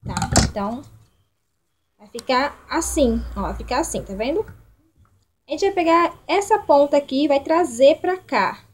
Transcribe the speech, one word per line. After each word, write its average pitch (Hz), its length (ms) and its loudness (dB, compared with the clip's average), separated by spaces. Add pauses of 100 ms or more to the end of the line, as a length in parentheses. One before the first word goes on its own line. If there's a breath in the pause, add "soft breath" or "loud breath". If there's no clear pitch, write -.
Tá? - 80 -10 (300)
Então, 220 380 -6 (1160)
vai 208 120 -20
ficar 262 440 -2 (160)
assim, 254 540 0 (100)
ó. 202 100 -6
Vai 180 120 -6
ficar 247 240 -6
assim, 320 240 -6
tá 196 100 -12
vendo? 269 320 -4 (1000)
A - 40 -8
gente 311 160 -4
vai 392 40 2
pegar 339 420 2 (140)
essa 392 320 0
ponta 285 380 4
aqui 285 260 0
e 311 60 0
vai 277 100 2
trazer 294 640 2
pra 359 160 -2
cá 214 420 -4 (140)